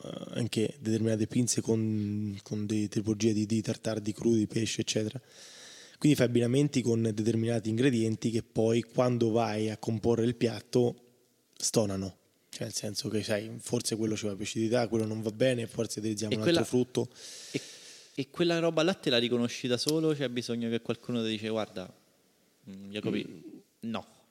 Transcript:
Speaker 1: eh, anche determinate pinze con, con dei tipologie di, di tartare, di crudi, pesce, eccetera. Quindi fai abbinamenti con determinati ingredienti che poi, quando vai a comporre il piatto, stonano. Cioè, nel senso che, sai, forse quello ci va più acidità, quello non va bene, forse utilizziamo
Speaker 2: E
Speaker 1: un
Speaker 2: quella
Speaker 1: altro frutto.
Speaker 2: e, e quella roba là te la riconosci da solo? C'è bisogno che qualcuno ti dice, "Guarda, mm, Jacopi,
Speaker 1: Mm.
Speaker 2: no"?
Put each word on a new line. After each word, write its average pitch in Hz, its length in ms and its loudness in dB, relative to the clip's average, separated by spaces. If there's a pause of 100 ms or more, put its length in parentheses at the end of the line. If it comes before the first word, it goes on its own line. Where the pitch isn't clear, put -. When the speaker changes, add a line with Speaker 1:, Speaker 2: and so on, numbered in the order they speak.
Speaker 1:
eh, - 360 -10
anche 113 400 -2
determinate 110 480 0
pinze 120 320 0
con, 107 840 -2
con 107 220 -6
dei 107 220 0
tipologie 107 460 0
di, 107 120 2
di 110 160 0
tartare, 110 400 -4
di 104 120 -4
crudi, 117 340 4
pesce, 113 340 -2
eccetera. 110 380 -2 (800)
Quindi 147 200 6
fai 123 100 6
abbinamenti 120 540 4
con 113 200 4 (120)
determinati 113 560 0
ingredienti 113 600 2
che 110 140 0
poi, 117 400 2
quando 123 480 2
vai 110 400 0
a 107 60 -6
comporre 113 480 0
il 120 100 0
piatto, 120 600 0 (600)
stonano. 98 600 -2 (320)
Cioè, - 140 -10
nel 113 100 -8
senso 107 360 -6
che, 104 140 0
sai, 110 340 -4
forse 120 380 -2
quello 110 200 0
ci 107 120 -4
va 101 80 -4
più 101 80 -8
acidità, 113 460 2
quello 110 160 2
non 110 160 -4
va 107 100 -2
bene, 120 340 2
forse 110 340 -6
utilizziamo 107 340 -2
Speaker 2:
E - 20 2
Speaker 1:
un 107 80 0
Speaker 2:
quella 165 160 4
Speaker 1:
altro 113 180 0
frutto. 120 320 0 (420)
Speaker 2:
e, - 100 -4 (540)
e 139 140 -4
quella 170 300 0
roba 165 240 2
là 180 100 2
te - 160 -4
la 123 80 4
riconosci 120 500 2
da 123 100 2
solo? 156 360 2
C'è 143 160 -2
bisogno 117 400 -4
che 113 120 -2
qualcuno 120 420 -4
ti 110 60 -2
dice, 110 180 -4
"Guarda, 104 440 -4 (760)
mm, 98 220 -14
Jacopi, 104 360 -2
Speaker 1:
Mm. - 640 -16
Speaker 2:
no"? 101 140 -6 (260)